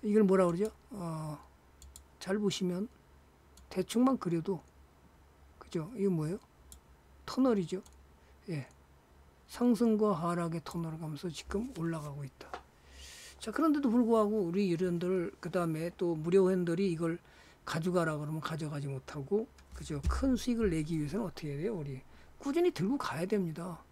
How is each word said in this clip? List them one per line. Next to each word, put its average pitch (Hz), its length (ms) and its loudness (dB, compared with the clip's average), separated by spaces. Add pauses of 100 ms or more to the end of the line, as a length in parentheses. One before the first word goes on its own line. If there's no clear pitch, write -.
이걸 214 200 6
뭐라 185 220 6
그러죠? 175 260 0 (200)
어, 160 460 -8 (800)
잘 190 180 -2
보시면 190 500 -2 (800)
대충만 233 500 2
그려도, 170 420 -2 (960)
그죠? 170 380 -8
이거 196 140 2
뭐예요? 165 260 0 (880)
터널이죠. 208 560 2 (680)
예. 143 180 -4 (800)
상승과 220 680 4
하락의 170 500 -2
터널을 160 360 -6
가면서 156 300 -6
지금 214 480 -6
올라가고 151 460 -4
있다. - 400 -14 (800)
자, 220 80 -8
그런데도 285 380 2
불구하고 220 500 4
우리 185 320 2
유료원들, 175 680 0
그 165 100 -8
다음에 170 460 -2
또 170 180 0
무료 175 320 4
회원들이 185 420 2
이걸 165 300 -2 (460)
가져가라 165 500 0
그러면 151 240 -4
가져가지 151 480 -6
못하고, 143 640 -4 (240)
그죠? 147 340 -8
큰 262 300 2
수익을 226 320 0
내기 160 280 0
위해서는 151 280 -2
어떻게 160 240 -8
해야 139 80 -6
돼요? 202 180 -4
우리 143 260 -8 (360)
꾸준히 339 340 2
들고 240 260 0
가야 160 280 -4
됩니다. 170 680 -4